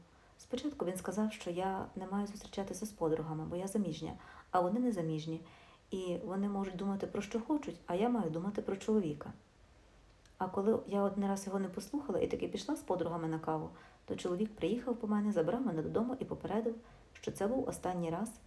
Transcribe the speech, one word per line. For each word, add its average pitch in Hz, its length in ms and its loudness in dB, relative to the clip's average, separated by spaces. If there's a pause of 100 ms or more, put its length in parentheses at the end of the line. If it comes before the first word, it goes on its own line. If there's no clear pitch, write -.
(380)
Спочатку - 460 -4
він 185 120 0
сказав, 208 360 0
що - 180 -6
я 190 360 0 (100)
не 190 100 -4
маю 202 200 0
зустрічатися - 600 -6
з 214 40 -8
подругами, 156 540 0
бо 165 120 -4
я 185 100 -2
заміжня, 160 460 0 (380)
а 180 100 6
вони 180 200 4
не 247 120 4
заміжні. 160 480 0 (500)
І 180 340 0
вони 196 240 0
можуть 196 280 0
думати 196 300 0
про - 160 -2
що 226 180 -2
хочуть, 294 460 0
а 175 80 0
я 208 140 4
маю 214 220 2
думати 180 320 -2
про 190 140 0
чоловіка. 190 560 2 (1040)
А 190 100 0
коли 202 380 4
я 202 160 2
один 196 240 2
раз 196 200 0
його 196 120 0
не 190 100 2
послухала 208 500 -2
і - 80 4
таки 180 220 0
пішла 247 280 -2
з - 40 -8
подругами 170 480 0
на 160 100 0
каву, 160 320 -2 (340)
то 190 120 -4
чоловік 185 400 0
приїхав 233 400 0
по 226 100 -4
мене, 208 260 4
забрав 190 340 2
мене 160 160 2
додому 202 380 0
і - 40 -2
попередив, 226 500 0 (380)
що - 200 -6
це 190 140 -2
був 262 220 2
останній 175 420 -2
раз, 196 220 -2 (140)